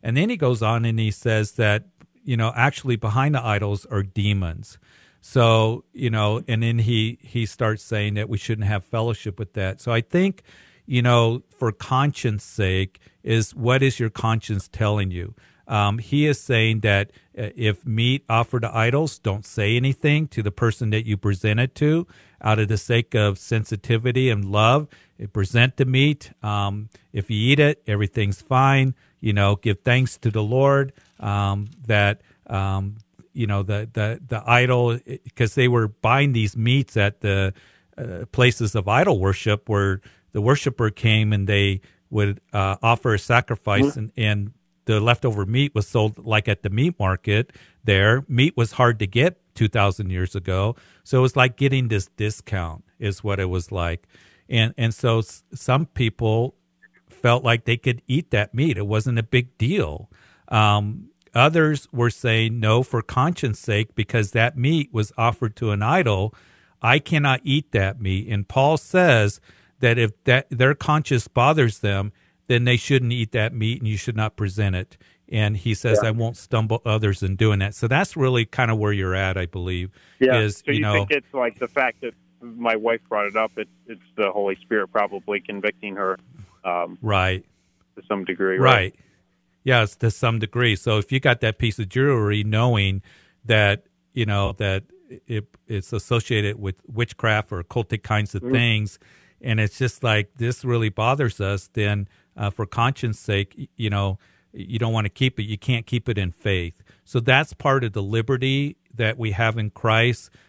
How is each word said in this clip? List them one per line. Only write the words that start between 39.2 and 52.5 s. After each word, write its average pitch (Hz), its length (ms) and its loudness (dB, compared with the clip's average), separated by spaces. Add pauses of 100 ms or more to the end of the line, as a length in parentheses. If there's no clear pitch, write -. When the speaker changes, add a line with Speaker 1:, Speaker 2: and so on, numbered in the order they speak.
Speaker 1:
worship 98 480 0
where 98 320 0 (320)
the 110 80 -4
worshiper 120 500 0
came 107 420 2
and 98 140 0
they 101 340 0 (300)
would, 101 300 -2 (120)
uh, 98 300 0
offer 113 320 2
a 101 40 0
sacrifice 120 720 0
Speaker 2:
Mm-hmm. 135 80 -12
Speaker 1:
and, 107 160 -10
and 104 360 -2 (320)
the 107 160 2
leftover 107 460 0
meat 131 280 0
was 107 120 0
sold, 110 380 -2
like, 107 240 0
at 101 140 -2
the 101 80 -4
meat 123 280 0
market 101 540 -2 (320)
there. 107 440 4
Meat 131 280 2
was 117 160 0
hard 120 260 2
to 107 80 -2
get 131 320 0 (160)
two 110 140 2
thousand 101 420 -2
years 92 240 -4
ago. 95 400 -2 (300)
So 131 140 2
it 127 40 6
was 127 140 2
like 127 200 4
getting 135 320 0
this 104 180 0 (100)
discount 92 680 -6 (140)